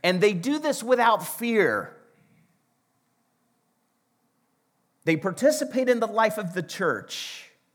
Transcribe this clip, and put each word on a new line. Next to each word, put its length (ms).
And 200
they 100
do 280
this 220
without 460
fear. 680
They 140
participate 720
in 100
the 80
life 300
of 160
the 100
church 880